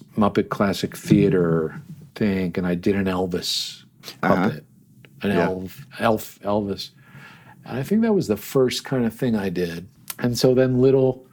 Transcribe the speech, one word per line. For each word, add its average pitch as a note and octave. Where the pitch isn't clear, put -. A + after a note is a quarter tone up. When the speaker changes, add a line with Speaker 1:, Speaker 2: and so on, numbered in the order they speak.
Speaker 1:
Muppet G2+
Classic -
Theater, E2+
I -
think, F#2+
and F2+
I F2+
did F#2
an G2
Elvis F2+
Speaker 2:
Uh-huh. F#2
Speaker 1:
puppet, F#2+
an G2+
Speaker 2:
Yeah. F#2
Speaker 1:
elf, F#2
elf A2
Elvis. G#2
And A2+
I C3+
think G3+
that A3+
was F#3
the G2+
first -
kind B2+
of A2
thing A#2+
I G2
did. F2
And A#2+
so C3
then B2+
little, C3